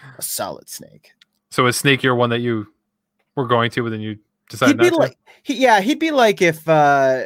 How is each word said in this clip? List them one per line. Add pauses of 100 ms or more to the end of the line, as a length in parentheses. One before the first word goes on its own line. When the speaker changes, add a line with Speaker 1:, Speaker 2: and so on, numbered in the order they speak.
(200)
Speaker 1:
a
solid
snake. (360)
Speaker 2:
So
is
Snake
your
one
that
you (680)
were
going
to,
but
then
you (300)
decided
Speaker 1:
He'd
be
Speaker 2:
not
to?
Speaker 1:
like, (260)
he,
yeah,
he'd
be
like
if,
uh,